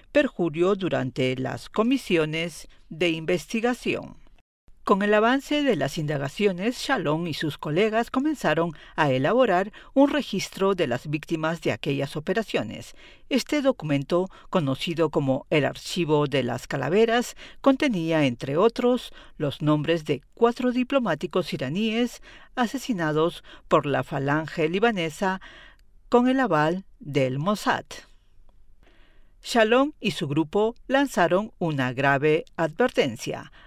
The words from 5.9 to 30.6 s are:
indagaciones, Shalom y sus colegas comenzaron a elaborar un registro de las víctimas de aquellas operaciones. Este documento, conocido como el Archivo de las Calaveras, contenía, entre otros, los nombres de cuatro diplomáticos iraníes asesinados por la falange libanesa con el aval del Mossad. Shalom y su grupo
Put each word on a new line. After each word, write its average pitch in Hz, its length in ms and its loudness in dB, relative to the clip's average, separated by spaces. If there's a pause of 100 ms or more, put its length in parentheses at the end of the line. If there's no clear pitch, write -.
indagaciones, 175 800 -2
Shalom 170 500 -2
y 151 60 -4
sus - 240 -6
colegas 214 520 0
comenzaron 175 600 0 (240)
a 147 160 2
elaborar 190 600 2 (220)
un 277 160 6
registro 196 640 -2
de 170 140 0
las 123 180 -4
víctimas 156 540 -4
de 156 100 -2
aquellas 139 460 -4
operaciones. 160 760 -4 (340)
Este 294 340 0
documento, 175 680 0 (180)
conocido 156 600 0
como 139 400 0
el 151 160 2
Archivo 147 600 0
de 139 160 0
las 120 240 -4
Calaveras, 220 680 0 (240)
contenía, 170 640 2
entre 135 320 -2
otros, 233 560 2 (240)
los 147 260 -4
nombres 151 440 0
de 139 160 -2 (120)
cuatro 240 380 0
diplomáticos 226 800 -2
iraníes 214 680 -2 (360)
asesinados 175 880 -2 (240)
por 156 180 4
la 131 160 0
falange 151 680 -2
libanesa 185 720 -2 (680)
con 247 180 6
el 262 140 2
aval 175 440 2 (140)
del 139 400 0
Mossad. 196 460 0 (1600)
Shalom 240 580 4
y 208 100 -2
su 160 180 -4
grupo 165 460 0 (120)